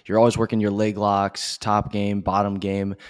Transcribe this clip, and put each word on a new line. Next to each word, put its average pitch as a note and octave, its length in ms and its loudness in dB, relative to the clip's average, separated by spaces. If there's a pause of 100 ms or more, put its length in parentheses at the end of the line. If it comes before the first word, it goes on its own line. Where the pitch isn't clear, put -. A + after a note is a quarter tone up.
You're G2+ 100 0
always A2+ 220 6
working A2+ 200 0
your G#2 120 0
leg G#2 260 0
locks, G2+ 640 -2
top G#2 320 0
game, G2+ 300 -2
bottom G2 360 0
game. G2 380 -4 (140)